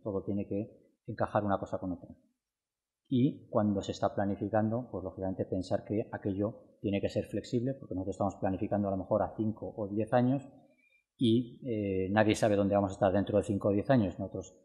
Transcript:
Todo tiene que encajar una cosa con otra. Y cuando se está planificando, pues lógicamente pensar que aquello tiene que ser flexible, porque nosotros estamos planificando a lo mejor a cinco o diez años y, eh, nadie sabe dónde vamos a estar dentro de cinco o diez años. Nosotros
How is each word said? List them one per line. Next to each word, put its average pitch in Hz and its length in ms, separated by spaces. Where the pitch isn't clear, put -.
Todo 98 220
tiene 101 240
que - 600
encajar 110 360
una 98 160
cosa - 180
con 92 140
otra. - 180
Y 131 400
cuando 104 320
se 98 120
está - 200
planificando, 107 800
pues 90 120
lógicamente 95 420
pensar 101 400
que 107 260
aquello 101 720
tiene 98 200
que 98 80
ser - 160
flexible, 117 480
porque - 220
nosotros 92 200
estamos 101 200
planificando 101 540
a - 20
lo 98 60
mejor 98 260
a 87 120
cinco 107 420
o 104 100
diez 104 260
años 123 340
y, 123 480
eh, 98 460
nadie 107 240
sabe 107 200
dónde 101 200
vamos 101 160
a - 20
estar 98 180
dentro 101 260
de 95 60
cinco 101 260
o - 20
diez 101 180
años. 110 300
Nosotros 95 460